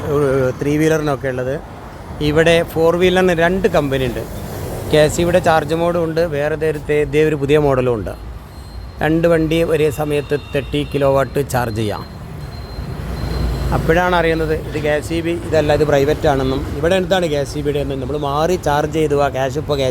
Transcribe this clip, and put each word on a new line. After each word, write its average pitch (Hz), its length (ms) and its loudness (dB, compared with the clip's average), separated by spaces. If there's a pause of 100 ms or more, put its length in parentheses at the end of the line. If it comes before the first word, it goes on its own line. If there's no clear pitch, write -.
(160)
ഏഹ്, 135 340 2 (100)
ത്രീ 143 200 0
വീലറിനൊക്കെ 151 520 0
ഉള്ളത്. 127 220 -4 (760)
ഇവിടെ 160 260 4 (180)
ഫോർ 165 300 2
വീലറിന് 185 320 4 (100)
രണ്ട് 190 220 2 (100)
കമ്പനി 135 340 0
ഉണ്ട്. 110 120 -6 (720)
കെ 151 100 6 (120)
സി 175 100 0 (240)
ചാർജ് 160 320 2
മോഡും 170 280 0
ഉണ്ട്, 160 140 0 (140)
വേറെ 151 260 -2
ദേ 156 120 0
ഒരു 147 160 -6
തേ-, 147 240 2
ദേ 151 160 4
ഒരു 151 120 -2
പുതിയ 147 240 4
മോഡലും 127 320 2
ഉണ്ട്. 90 140 -6 (920)
രണ്ട് 160 300 2
വണ്ടി 160 260 2 (140)
ഒരേ 151 160 2 (100)
സമയത്ത് 147 400 -2 (140)
തേർട്ടി 147 300 -2 (100)
കിലോ 139 240 2
വാട്ട് 135 260 0 (120)
ചാർജ് 120 260 -2
ചെയ്യാം. 95 240 -4 (1700)
അപ്പോഴാണ് 180 420 2
അറിയുന്നത് 160 340 0 (160)
ഇത് - 160 -6
കെ 147 80 2 (160)
സി 165 160 -2
ബി 170 80 -2 (160)
ഇതല്ല, 151 300 2
ഇത് 151 120 4
പ്രൈവറ്റ് 143 420 2
ആണെന്നും. 135 280 0 (180)
ഇവിടെ 165 220 2
എന്താണ് 180 320 0
കെ 143 80 0 (100)
സി 151 140 -6
ബിയുടെ 143 200 -2
എന്നും. 156 180 -4
നമ്മൾ 131 140 -4 (120)
മാറി 156 260 0 (140)
ചാർജ് 151 300 0
ചെയ്തു 147 260 2
ആ - 100 2
ക്യാഷ് 131 280 -2
ഇപ്പോൾ 147 180 -2
കെ 131 100 0